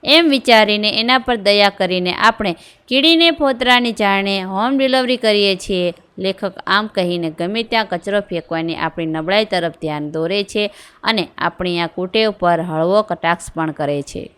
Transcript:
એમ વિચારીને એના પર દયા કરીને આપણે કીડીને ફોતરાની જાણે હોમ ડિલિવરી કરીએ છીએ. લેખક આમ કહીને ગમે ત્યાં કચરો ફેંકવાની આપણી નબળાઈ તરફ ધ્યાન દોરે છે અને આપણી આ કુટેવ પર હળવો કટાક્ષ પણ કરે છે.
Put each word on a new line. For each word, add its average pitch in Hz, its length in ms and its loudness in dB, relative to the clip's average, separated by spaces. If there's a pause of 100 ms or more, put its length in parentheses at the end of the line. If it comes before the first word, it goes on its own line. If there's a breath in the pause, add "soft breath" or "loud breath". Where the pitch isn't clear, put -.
એમ 320 220 4
વિચારીને 214 720 4
એના 247 180 2
પર 240 180 -2
દયા 202 320 4
કરીને 180 460 0
આપણે 208 420 0 (320 loud breath)
કીડીને 330 420 4
ફોતરાની 247 600 2
જાણે 196 500 0
હોમ 208 360 -2
ડિલિવરી 262 380 2
કરીએ 208 400 2
છીએ. 180 380 -2 (240)
લેખક 190 340 -4 (140)
આમ 208 200 0
કહીને 175 440 -2
ગમે 180 320 -4
ત્યાં 226 240 -2
કચરો 196 340 -4
ફેંકવાની 165 560 -6
આપણી 165 300 -4
નબળાઈ 160 380 0
તરફ 175 280 -4
ધ્યાન 151 380 -8
દોરે 165 340 -4
છે 208 300 -4 (280 loud breath)
અને 214 260 -2 (100)
આપણી 170 420 -4
આ 170 60 -2
કુટેવ 185 440 -2
પર 175 300 0
હળવો 170 420 0
કટાક્ષ 170 520 -4
પણ 160 160 -4
કરે 143 320 -4
છે. - 360 -12